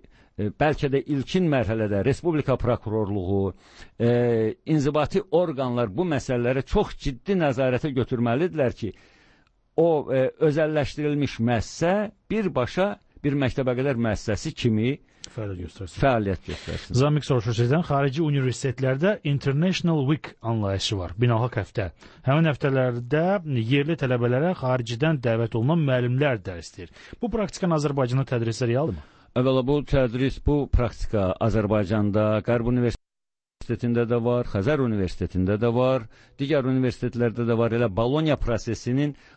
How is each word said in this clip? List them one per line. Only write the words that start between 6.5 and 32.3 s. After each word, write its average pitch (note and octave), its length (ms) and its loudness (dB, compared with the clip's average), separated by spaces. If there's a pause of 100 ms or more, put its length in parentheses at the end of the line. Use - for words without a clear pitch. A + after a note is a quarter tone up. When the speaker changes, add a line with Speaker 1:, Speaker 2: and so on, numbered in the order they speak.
Speaker 1:
çox - 320 0
ciddi C#3+ 380 -4
nəzarətə C3+ 580 0
götürməlidirlər B2 840 0
ki, G2+ 140 -8 (840)
o, E3 120 4 (180)
e, C3 220 2 (100)
özəlləşdirilmiş D3 1040 0
müəssisə B2 540 0 (340)
birbaşa F#3+ 640 -2 (280)
bir C#3 100 0
məktəbə C3 420 0
qədər C3 240 0
müəssisəsi A2+ 560 -2
kimi A#2 400 0 (320)
Speaker 2:
Fəaliyyət G2 380 -10
göstərsin. - 340 -12
Speaker 1:
fəaliyyət A2 480 2
göstərsin. - 480 -8
Speaker 2:
Zamik C#3+ 300 2
soruşur A#2+ 320 0
sizdən, B2 260 2
xarici C#3+ 400 -2
universitetlərdə C3+ 960 0 (100)
International D3+ 800 0
Week D3+ 220 0 (100)
anlayışı G#2+ 580 -2
var, E2+ 220 -8
beynəlxalq A#2+ 400 2
həftə. G2 280 -4 (360)
Həmin D#3 240 4
həftələrdə C3 760 0 (360)
yerli C#3+ 400 0
tələbələrə B2+ 640 0
xaricidən B2+ 640 0
dəvət A2+ 340 0
olunan D#3 240 2
müəllimlər B2+ 600 0
dərs F2 320 -12
deyir. F2 160 -16 (280)
Bu A#3 120 -2
praktikanı F#3+ 420 0
Azərbaycanda C#3 540 0
tədrisdə A#2 420 0
realdır C3+ 240 0
mı? D2+ 80 -10 (320)
Speaker 1:
Əvvəla C3 320 2
bu D3 160 2
tədris, B2+ 600 0
bu D3 160 2 (100)
praktika G#2 600 0 (100)
Azərbaycanda, G#2 840 2 (180)